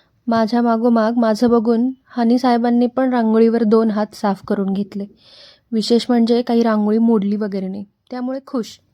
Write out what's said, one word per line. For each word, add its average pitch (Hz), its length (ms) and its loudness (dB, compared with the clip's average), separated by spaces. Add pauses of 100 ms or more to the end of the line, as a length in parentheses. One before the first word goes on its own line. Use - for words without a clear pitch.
(280)
माझ्या 226 340 0
मागोमाग 233 560 0
माझं 226 320 2
बघून 233 420 2 (140)
हनी 240 340 0
साहेबांनी 240 480 2
पण 254 220 -2
रांगोळीवर 226 540 2
दोन 220 280 2
हात 208 240 -4
साफ 196 320 -4
करून 196 260 -2
घेतले. 202 320 -8 (680)
विशेष 226 380 0
म्हणजे 233 320 2
काही 233 200 0
रांगोळी 214 360 0
मोडली 214 380 0
वगैरे 196 320 -6
नाही, 202 180 -10 (260)
त्यामुळे 254 360 -8
खुश. - 320 -8 (140)